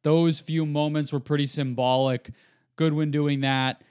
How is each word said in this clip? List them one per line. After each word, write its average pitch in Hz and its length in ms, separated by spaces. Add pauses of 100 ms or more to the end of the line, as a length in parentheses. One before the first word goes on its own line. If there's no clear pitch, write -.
those 160 380
few 160 240
moments 151 480
were 143 80
pretty 143 260
symbolic. 131 840 (460)
Goodwin 156 340
doing 143 300
that, 131 500